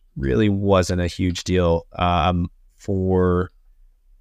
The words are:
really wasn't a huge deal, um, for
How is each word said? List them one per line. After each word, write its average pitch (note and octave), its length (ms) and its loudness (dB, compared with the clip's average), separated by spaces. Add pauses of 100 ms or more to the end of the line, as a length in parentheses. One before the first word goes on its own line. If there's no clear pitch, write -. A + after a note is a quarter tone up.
(160)
really F2 320 0
wasn't G2 540 2
a F2 60 -2
huge F2+ 360 -4
deal, F2 420 0 (120)
um, F2 520 0 (280)
for F#2 760 0 (680)